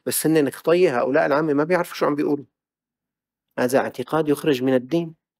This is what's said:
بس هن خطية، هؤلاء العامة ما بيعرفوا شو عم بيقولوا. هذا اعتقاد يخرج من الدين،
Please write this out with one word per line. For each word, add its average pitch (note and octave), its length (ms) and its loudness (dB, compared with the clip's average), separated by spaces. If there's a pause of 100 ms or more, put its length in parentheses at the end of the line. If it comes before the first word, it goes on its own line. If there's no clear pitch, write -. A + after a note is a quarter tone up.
بس B2+ 200 -4
هن D#3 240 4
خطية، E3 500 2
هؤلاء C#3 260 2
العامة D3+ 260 0
ما C#3+ 120 2
بيعرفوا F3 300 -2
شو E3 120 -2
عم D3 80 0
بيقولوا. D3 300 -2 (1120)
هذا B2+ 200 0
اعتقاد B2+ 500 -2
يخرج C#3+ 340 0
من C3 120 2
الدين، D#3+ 400 -2 (260)